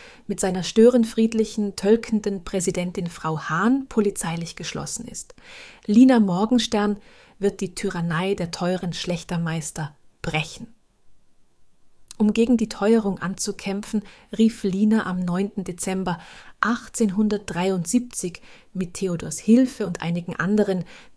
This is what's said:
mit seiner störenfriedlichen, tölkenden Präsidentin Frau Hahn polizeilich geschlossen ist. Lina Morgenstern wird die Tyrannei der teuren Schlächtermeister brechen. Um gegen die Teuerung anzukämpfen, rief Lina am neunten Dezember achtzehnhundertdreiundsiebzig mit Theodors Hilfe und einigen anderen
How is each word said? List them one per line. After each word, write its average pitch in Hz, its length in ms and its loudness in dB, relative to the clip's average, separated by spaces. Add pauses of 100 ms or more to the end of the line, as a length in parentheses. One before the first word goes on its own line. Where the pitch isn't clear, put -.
(260)
mit 190 120 -6
seiner 185 240 -2
störenfriedlichen, 226 1120 4
tölkenden 208 680 2
Präsidentin 180 600 -4
Frau 160 320 -4
Hahn 233 500 0
polizeilich 170 640 -2
geschlossen - 540 -10
ist. - 260 -16 (520)
Lina 240 340 8
Morgenstern 208 800 0 (400)
wird 190 240 -2
die 175 120 -6
Tyrannei 175 600 -2
der 175 160 -6
teuren 180 420 -2
Schlächtermeister 165 1040 -6 (240)
brechen. - 540 -6 (1400)
Um 208 140 2
gegen 233 240 2
die 226 120 0
Teuerung 208 520 0
anzukämpfen, 202 840 -6 (340)
rief 226 280 2
Lina 214 420 2
am 180 140 -4
neunten 185 420 -2
Dezember 180 560 -4 (420)
achtzehnhundertdreiundsiebzig 202 1800 -2 (320)
mit 180 200 -6
Theodors 170 440 -6
Hilfe 240 480 4
und - 160 -6
einigen 170 320 -4
anderen 196 500 0 (320)